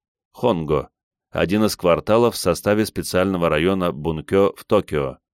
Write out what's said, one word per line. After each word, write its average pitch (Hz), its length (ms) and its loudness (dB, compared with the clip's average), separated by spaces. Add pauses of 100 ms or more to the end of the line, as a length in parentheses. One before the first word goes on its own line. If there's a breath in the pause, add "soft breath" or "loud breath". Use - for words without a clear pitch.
(320)
Хонго. 80 580 -2 (420)
Один 92 340 0
из 98 100 -2
кварталов 107 600 2
в - 20 -8
составе 104 480 0
специального 90 640 -2
района 87 420 0
Бунке 80 640 0
в - 100 -20
Токио. 76 520 -2 (160)